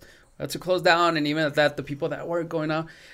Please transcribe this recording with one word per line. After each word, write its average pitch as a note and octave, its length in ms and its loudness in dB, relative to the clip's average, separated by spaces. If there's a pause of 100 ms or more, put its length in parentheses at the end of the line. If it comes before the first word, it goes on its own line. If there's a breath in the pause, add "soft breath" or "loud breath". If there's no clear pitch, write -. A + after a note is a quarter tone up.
(380 loud breath)
had C#3+ 120 -8
to D#3+ 80 -6
close F3+ 240 0
down, E3+ 340 4
and D3 100 0
even D3+ 180 0
at C#3+ 100 0
that, D3 240 2
the D3 40 -4
people C#3+ 280 -6
that C#3 180 -8
were E3+ 160 -2
going D#3+ 260 -4
out, D#3+ 160 -2 (280 loud breath)